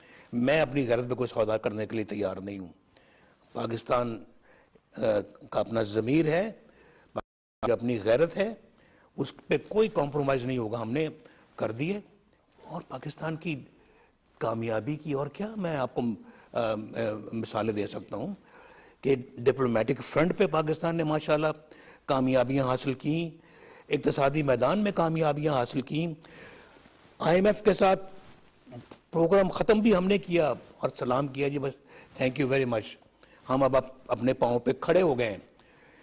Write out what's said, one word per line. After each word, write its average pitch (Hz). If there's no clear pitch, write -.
मैं 131
अपनी 135
गैरत 120
पे 123
कोई 120
सौदा 110
करने 107
के 110
लिए 107
तैयार 95
नहीं 101
हूँ। 87
पाकिस्तान, 120
अ, -
का -
अपना 110
ज़मीर 110
है, 190
जो 113
अपनी 120
गैरत 120
है, 214
उस -
पे 147
कोई 214
compromise 139
नहीं 127
होगा। 113
हमने 135
कर 120
दिए। 170
और 156
पाकिस्तान 156
की 156
कामयाबी 113
की 151
और 139
क्या 214
मैं 170
आपको, 127
अ, 117
अ, 110
मिसालें 110
दे 101
सकता 104
हूँ 190
कि 139
diplomatic 120
front 170
पे 196
पाकिस्तान 156
ने 165
माशाल्लाह 151
कामयाबियाँ 131
हासिल 127
की, 156
इक्तिसादी 147
मैदान 135
में 202
कामयाबियाँ 156
हासिल 127
की, 156
आईएमएफ़ 190
के 196
साथ 190
program 170
ख़त्म 214
भी 220
हमने 190
किया 170
और -
सलाम 131
किया, 135
जी 143
बस, 135
thank 131
you 131
very 135
much। 107
हम 135
अब 131
अप-, -
अपने 120
पाँव 120
पे 127
खड़े 170
हो 156
गए 120
हैं। 98